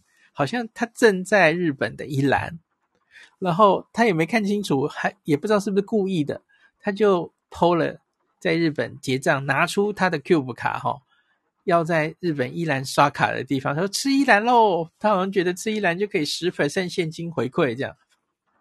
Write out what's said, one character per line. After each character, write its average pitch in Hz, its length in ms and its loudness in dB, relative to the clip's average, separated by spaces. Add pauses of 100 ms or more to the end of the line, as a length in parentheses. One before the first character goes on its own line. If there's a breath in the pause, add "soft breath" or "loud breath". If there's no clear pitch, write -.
(320 soft breath)
好 143 140 -2
像 233 280 -4
他 240 120 -4
正 196 380 2
在 180 280 4
日 170 220 0
本 131 240 -4
的 - 80 -10
一 139 160 -4
栏， 131 360 0 (840 loud breath)
然 180 140 0
后 185 380 4
他 226 140 2
也 208 80 2
没 160 120 0
看 214 200 -2
清 202 180 -2
楚， 143 240 0
还， - 380 -6
也 151 100 2
不 147 100 -2
知 208 60 0
道 208 80 4
是 202 100 -4
不 190 80 0
是 196 40 2
故 202 260 0
意 180 160 0
的， - 180 -8 (380 soft breath)
他 - 100 -6
就 196 440 0 (160)
po 175 260 2
了 147 240 -2 (400)
在 170 160 0
日 165 140 2
本 123 320 -6
结 131 180 -2
账， 143 260 0
拿 147 220 0
出 202 240 -2
他 190 180 0
的 165 120 -4
Cube 135 320 0
卡， 113 320 -4
哦， 123 160 -6 (640)
要 170 180 2
在 160 380 -2
日 175 100 -2
本 143 260 -4
一 170 60 -4
兰 139 220 -2
刷 143 240 2
卡 110 220 0
的 113 120 -4
地 135 160 -2
方， 139 160 -4
他 160 60 -2
说 202 80 -2
：“吃 269 200 -4
一 269 140 2
兰 226 220 4
咯。” 214 440 2 (100)
他 214 100 0
好 208 80 2
像 190 120 0
觉 190 140 0
得 180 100 0
吃 214 200 -4
一 214 80 -2
兰 175 180 0
就 208 80 -2
可 202 100 -2
以 151 60 0
十 - 260 -4
percent 180 380 -2
现 160 240 -4
金 170 180 -8
回 127 200 -4
馈 131 260 0
这 135 80 -6
样。 98 140 -10 (640)